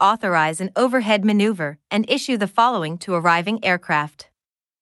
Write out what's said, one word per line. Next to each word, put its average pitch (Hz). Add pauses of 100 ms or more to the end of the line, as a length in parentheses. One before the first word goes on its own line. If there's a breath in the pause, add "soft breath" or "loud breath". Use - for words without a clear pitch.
authorize 175
an 190
overhead 226
maneuver 202 (120)
and 214
issue 277
the 196
following 196
to 185
arriving 175
aircraft: 170 (540)